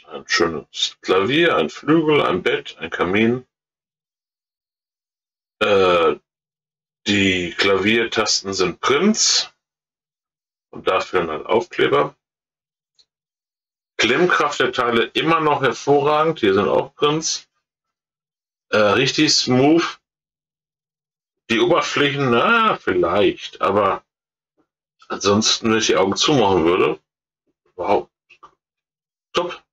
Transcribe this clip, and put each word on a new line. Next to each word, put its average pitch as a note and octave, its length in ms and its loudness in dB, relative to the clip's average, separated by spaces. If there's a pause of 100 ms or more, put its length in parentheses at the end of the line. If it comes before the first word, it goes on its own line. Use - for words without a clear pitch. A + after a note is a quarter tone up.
Ein C#2+ 220 -18
schönes - 760 -4
Klavier, A#2+ 540 0
ein D#2+ 160 -2
Flügel, D3+ 500 2
ein - 220 -2
Bett, - 340 -4
ein - 140 -12
Kamin. A2+ 560 0 (2000)
Äh, F#2 580 2 (920)
die F#2+ 500 -2
Klaviertasten G2+ 960 0
sind F2+ 280 -4
Prints. - 680 0 (1200)
Und - 180 -10
dafür F#2 340 -2
ein D#2 240 -8
Aufkleber. - 720 -2 (1800)
Klemmkraft D3 600 0
der B2+ 140 0
Teile A#2 320 0
immer D#3+ 340 -2
noch D3 220 0
hervorragend. C#3+ 800 0
Hier F#2+ 160 2
sind G2 120 2
auch - 280 -2
Prints. D3+ 520 -2 (1200)
Äh, - 80 -2
richtig B2+ 560 2
smooth. C#3+ 640 2 (1500)
Die A2 100 0
Oberflächen, C#3 720 0
na, G#3+ 460 2
vielleicht. F2+ 840 -2
Aber G2 420 0 (1040)
ansonsten, G#2+ 600 -2
wenn A2 80 2
ich G#2+ 100 -2
die A2+ 80 2
Augen F#2+ 200 0
zumachen G2 500 2
würde, F2+ 340 2 (760)
wow. F2+ 340 -2 (1200)
Top, F3 420 -6